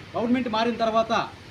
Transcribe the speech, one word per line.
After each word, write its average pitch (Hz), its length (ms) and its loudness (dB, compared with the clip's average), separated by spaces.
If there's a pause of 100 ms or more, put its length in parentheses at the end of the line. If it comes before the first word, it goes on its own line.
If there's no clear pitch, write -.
(160)
గవర్నమెంట్ 240 320 2
మారిన 226 260 0
తర్వాత 220 540 2 (220)